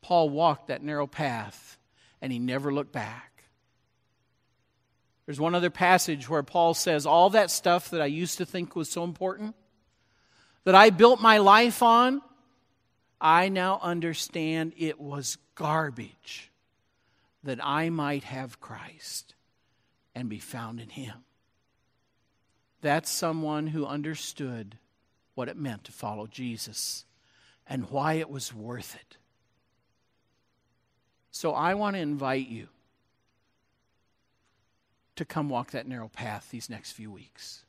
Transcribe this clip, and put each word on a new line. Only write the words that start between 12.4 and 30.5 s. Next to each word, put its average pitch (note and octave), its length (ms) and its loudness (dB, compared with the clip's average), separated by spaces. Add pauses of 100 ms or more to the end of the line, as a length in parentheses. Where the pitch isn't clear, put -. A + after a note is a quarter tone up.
I E3+ 300 6
now F#3+ 300 -2
understand D#3+ 1000 -4
it D#3 220 -6
was C#3+ 380 -8 (180)
garbage D3 960 -6 (920)
that C3+ 200 -8
I D3+ 260 -2
might C#3+ 360 -4
have C3 340 -12
Christ - 760 -16 (800)
and B2 160 -8
be G#2+ 100 -10
found A#2 400 -12
in A2 100 -18
him." A#2+ 360 -16 (1600)
That's D3+ 280 0
someone D#3 580 -4
who D3+ 180 -4
understood C3+ 920 -10 (560)
what B2+ 160 -8
it - 80 -14
meant B2+ 280 -8
to - 60 -20
follow G#2+ 360 -10
Jesus A2+ 800 -10 (600)
and C3 240 -8
why C#3+ 240 -2
it D#3+ 160 -4
was C3+ 240 -12
worth A2+ 420 -14
it. - 220 -20 (2250)